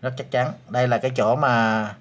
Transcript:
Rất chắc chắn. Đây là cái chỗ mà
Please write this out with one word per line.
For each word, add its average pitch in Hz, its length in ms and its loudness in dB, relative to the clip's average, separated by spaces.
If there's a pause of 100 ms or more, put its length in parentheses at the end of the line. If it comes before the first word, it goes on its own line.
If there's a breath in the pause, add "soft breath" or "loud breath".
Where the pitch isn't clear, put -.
Rất 127 140 -4
chắc - 140 -10
chắn. 127 220 0 (160)
Đây 123 200 0
là 120 100 2
cái 131 160 -2
chỗ 120 220 2
mà 110 640 0